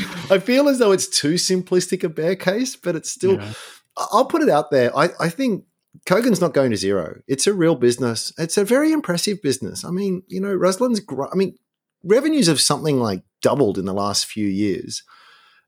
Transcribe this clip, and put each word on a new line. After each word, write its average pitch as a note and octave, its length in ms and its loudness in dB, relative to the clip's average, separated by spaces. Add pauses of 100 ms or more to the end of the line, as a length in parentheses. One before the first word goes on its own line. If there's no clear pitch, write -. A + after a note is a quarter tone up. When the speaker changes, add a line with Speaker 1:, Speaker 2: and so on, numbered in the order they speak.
(300)
Speaker 1:
I F#3+ 100 4
feel C4 280 2
as C4 120 2
though G#3+ 120 2
it's F#3+ 160 2
too - 280 0
simplistic F#3 680 0
a F3 60 -2
bear D#3+ 260 -2
case, G#3+ 400 -4
but F3 200 -4
it's D3+ 140 -8
still, F#3+ 260 0
Speaker 2:
Yeah. G#2 180 -8 (440)
Speaker 1:
I, - 140 -4
I'll A#3 140 4
put D#4+ 160 0
it C4+ 80 4
out D3+ 200 2
there. B2 280 2
I, E3 120 2 (100)
I E3 100 0
think A#3+ 340 -2 (420)
Kogan's G#3+ 360 2
not E3+ 120 2
going C3+ 180 4
to G#2 60 0
zero. F#2+ 500 -2
It's C3+ 200 0
a G3+ 60 4
real E3+ 220 4
business. A#2+ 600 0
It's E3 200 -4
a G3+ 80 2
very C#4+ 260 4
impressive G#3 500 -2
business. B2 440 -4
I D#3+ 60 -8
mean, F#3 360 -4
you F#3 140 -6
know, G3+ 120 -4
Ruslan's F#3+ 480 0
gr-, C#3 300 -8
I - 40 -8
mean, F#3+ 200 0 (480)
revenues C4+ 440 2
have D3+ 140 2
something C#3+ 380 0
like G2+ 240 -2 (180)
doubled A2 360 2
in F#2 60 -2
the F#2 100 -4
last G2+ 320 -2
few G#2 220 -4
years. G2 560 -2 (640)